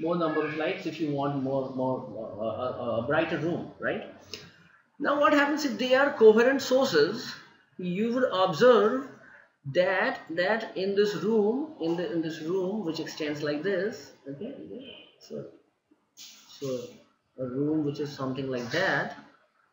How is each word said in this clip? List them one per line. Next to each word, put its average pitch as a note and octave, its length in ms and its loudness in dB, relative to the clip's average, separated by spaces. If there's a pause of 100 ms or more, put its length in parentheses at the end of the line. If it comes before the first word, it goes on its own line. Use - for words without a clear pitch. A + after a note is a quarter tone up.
more E3 160 -2
number D#3 280 0
of D3+ 120 -6
lights F3 300 -4
if D3+ 140 -6
you D3 120 -2
want C#3 280 -2
more, C3 300 -2
more, B2+ 340 -2 (360)
uh, B2+ 40 -4
a, B2+ 280 -4
a, A#2 300 -4
a B2 40 -4
brighter D#3+ 320 0
room, D3+ 400 -4
right? D#3 340 -6 (840)
Now, C#4+ 220 0
what D4 120 6
happens D4 320 2
if A3+ 140 -2
they B3+ 160 2
are C#4+ 200 4
coherent A#3 480 8
sources? G#3 720 2 (460)
You F#3+ 360 -2
would B3+ 180 0
observe G#3 720 4 (680)
that, F#3+ 580 2
that F#3 460 -2
in G3 200 -2
this G#3 200 4
room, A3 640 0
in E3 160 0
the, E3+ 140 -4
in E3 120 -2
this D#3 180 -6
room F#3 440 -4
which D#3+ 140 -6
extends D3+ 440 -6
like D3 200 -4
this, G3 480 -4 (180)
okay, G3+ 240 -10 (680)
so, - 240 -12 (1120)
so C3 220 -6 (580)
a C3 60 -6
room D3 400 -2
which C#3+ 160 -4
is C#3+ 100 -6
something C3+ 380 -6
like A#2+ 220 -4
that, E3+ 460 -2 (560)